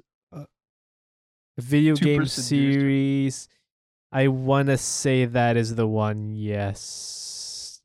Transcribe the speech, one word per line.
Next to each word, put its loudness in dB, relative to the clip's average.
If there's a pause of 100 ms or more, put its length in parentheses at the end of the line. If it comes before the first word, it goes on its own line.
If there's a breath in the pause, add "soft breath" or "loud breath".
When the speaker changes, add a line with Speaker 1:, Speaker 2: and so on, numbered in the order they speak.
(340)
Speaker 1:
uh, -16 (1120)
video 4
Speaker 2:
Super 2
Speaker 1:
game 4
Speaker 2:
Seducer. -6
Speaker 1:
series. 0 (640)
I 4
wanna 2
say 0
that 2
is 0
the 0
one. -2
Yes. -8